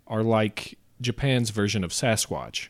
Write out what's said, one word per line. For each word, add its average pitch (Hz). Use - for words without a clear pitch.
are 110
like 110
Japan's 123
version 101
of 85
Sasquatch 95